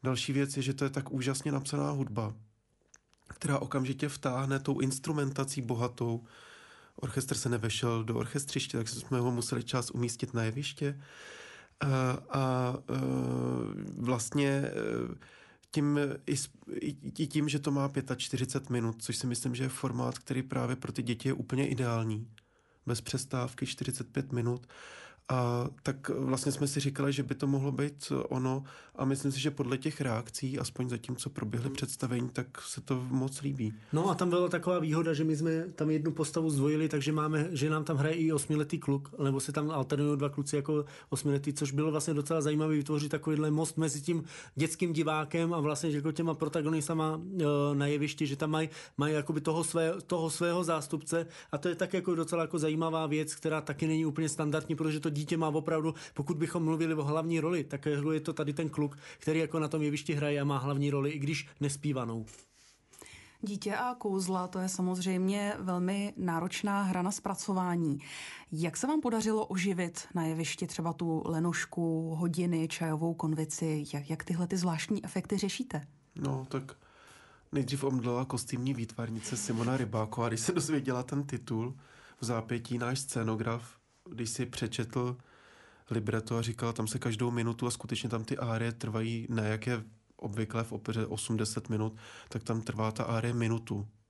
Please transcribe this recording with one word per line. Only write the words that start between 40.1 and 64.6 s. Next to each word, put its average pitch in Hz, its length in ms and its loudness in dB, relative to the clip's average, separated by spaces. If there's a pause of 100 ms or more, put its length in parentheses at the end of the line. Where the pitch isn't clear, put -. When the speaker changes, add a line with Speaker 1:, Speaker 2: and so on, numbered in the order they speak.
Speaker 2:
dva 143 100 2
kluci 143 280 -2
jako 147 280 2 (240)
osmiletý, 143 440 2
což 139 200 -2
bylo 151 180 2
vlastně 151 240 0
docela 151 260 2
zajímavý 151 360 4
vytvořit 147 320 2
takovýhle 151 420 2
most 156 260 2
mezi 147 240 0
tím 165 240 0 (300)
dětským 160 380 2
divákem 156 640 2
a 160 60 2
vlastně 151 300 2
jako 147 220 0
těma 165 220 2
protagonistama, 156 840 2 (200)
eh, 156 40 4 (300)
na 143 120 4
jevišti, 147 400 0
že 139 100 0
tam 156 140 0
mají, 156 180 2 (280)
mají 151 180 2
jakoby 151 260 0
toho 160 240 0
své-, 165 300 2 (120)
toho 165 240 0
svého 175 340 2
zástupce 160 600 0 (260)
a 147 60 -2
to 180 100 0
je 170 60 2
tak 180 200 0
jako 180 200 2
docela 165 280 0
jako 160 160 0
zajímavá 160 480 2
věc, 151 280 0
která 156 260 0
taky 151 260 -2
není 160 200 4
úplně 156 220 0
standardní, 151 480 0
protože 156 240 0
to 156 100 0 (100)
dítě 151 160 0
má 160 120 2
opravdu, 156 460 2 (200)
pokud 143 220 0
bychom 165 280 0
mluvili 160 300 2
o 151 100 0
hlavní 160 360 2
roli, 160 240 2
tak 143 220 -4
jako 147 260 2
je 156 80 2
to 156 120 -2
tady 147 200 0
ten 156 160 0
kluk, 143 280 0 (220)
který 156 220 2
jako 160 180 0
na 151 100 2
tom 156 140 0
jevišti 147 320 0
hraje 147 260 2
a 139 40 2
má 143 140 2
hlavní 143 320 2
roli, 143 200 2
i 156 80 -4
když 143 300 -2 (120)
nespívanou. 131 680 -2 (1160)
Speaker 3:
Dítě 202 340 -2
a 247 180 0
kouzla, 190 540 0
to 185 100 -4
je 185 100 0